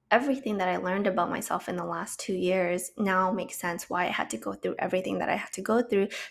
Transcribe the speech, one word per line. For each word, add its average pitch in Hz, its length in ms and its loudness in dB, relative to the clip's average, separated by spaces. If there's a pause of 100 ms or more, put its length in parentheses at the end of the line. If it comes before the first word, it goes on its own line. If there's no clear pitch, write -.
(120)
everything 247 460 2
that 185 120 2
I 180 80 2
learned 196 300 0
about 180 240 2
myself 175 360 -4
in 180 80 -2
the 175 80 -4
last 170 360 -6
two - 160 -4
years 180 600 0
now 190 360 4
makes - 260 -4
sense 175 320 -6
why 180 160 0
I - 40 0
had - 200 -2
to 220 80 -6
go 202 160 -6
through 180 240 -4
everything 185 400 0
that 175 120 -2
I 180 60 2
had - 180 -6
to 190 80 -8
go 220 200 2
through 196 280 2 (220)